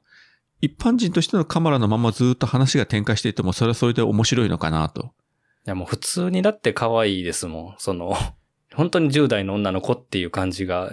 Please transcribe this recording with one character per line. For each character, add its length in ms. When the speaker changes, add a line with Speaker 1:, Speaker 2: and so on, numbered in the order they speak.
Speaker 1:
一 180
般 180
人 160
と 80
し 60
て 100
の 80
カ 160
マ 120
ラ 60
の 100
ま 100
ま 140
ず 180
っ 60
と 100
話 320
が 80
展 180
開 120
し 60
て 60
い 40
っ 20
て 80
も、 100
そ 120
れ 40
は 60
そ 140
れ 40
で 80
面 240
白 220
い 20
の 80
か 140
な 180
と。 240
Speaker 2:
い 40
や、 40
も 100
う 40
普 80
通 340
に 100
だ 100
っ 100
て 120
可 240
愛 240
い 40
で 80
す 140
も 260
ん。 60
そ 140
の、 220
<laughs> 300
本 160
当 80
に 120
十 180
代 160
の 100
女 180
の 80
子 120
っ 100
て 160
い 60
う 60
感 200
じ 160
が、 260